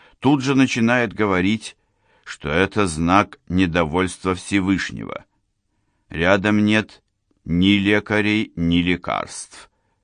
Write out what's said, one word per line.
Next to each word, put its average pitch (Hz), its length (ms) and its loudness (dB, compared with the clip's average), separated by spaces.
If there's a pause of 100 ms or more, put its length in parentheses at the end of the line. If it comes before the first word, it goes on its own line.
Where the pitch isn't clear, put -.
(200)
тут 135 240 2
же 139 100 0
начинает 120 580 0
говорить, 98 640 -2 (460)
что - 260 -12
это 98 380 0
знак 85 600 0
недовольства 90 880 0
Всевышнего. 90 880 -4 (840)
Рядом 101 540 2
нет 107 380 -2 (420)
ни 90 280 2
лекарей, 104 840 0
ни 85 220 0
лекарств. - 920 -6 (360)